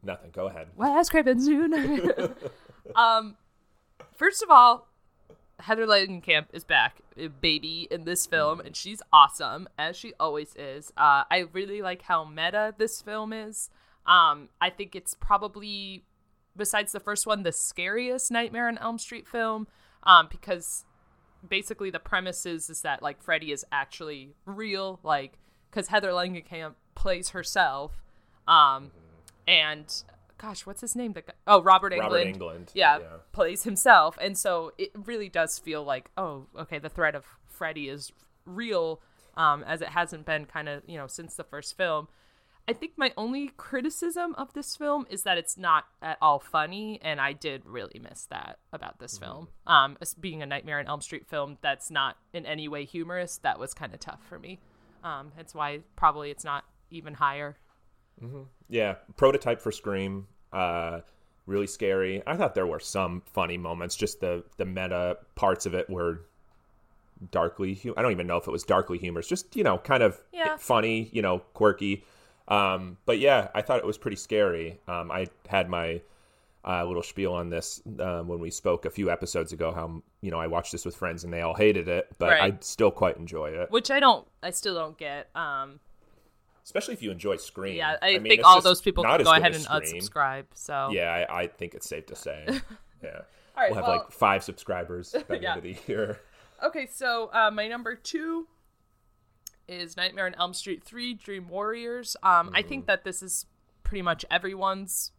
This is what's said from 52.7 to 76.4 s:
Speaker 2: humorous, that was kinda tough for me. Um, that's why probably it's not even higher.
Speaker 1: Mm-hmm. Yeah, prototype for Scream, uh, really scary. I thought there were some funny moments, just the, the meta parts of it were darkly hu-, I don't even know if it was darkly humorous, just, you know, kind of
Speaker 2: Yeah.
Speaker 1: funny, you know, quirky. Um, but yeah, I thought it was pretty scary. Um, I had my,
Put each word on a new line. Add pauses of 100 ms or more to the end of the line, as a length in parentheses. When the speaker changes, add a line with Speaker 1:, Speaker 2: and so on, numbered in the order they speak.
Speaker 2:
humorous,
that
was
kinda
tough
for
me. (440)
Um,
that's
why (120)
probably
it's
not (260)
even
higher. (640)
Speaker 1:
Mm-hmm. (240)
Yeah, (220)
prototype
for
Scream, (260)
uh, (420)
really
scary.
I
thought
there
were
some
funny
moments,
just
the, (140)
the
meta (180)
parts
of
it
were (1080)
darkly
hu-,
I
don't
even
know
if
it
was
darkly
humorous,
just,
you
know,
kind
of (120)
Speaker 2:
Yeah.
Speaker 1:
funny,
you
know, (140)
quirky. (440)
Um,
but
yeah,
I
thought
it
was
pretty
scary.
Um,
I (220)
had
my, (640)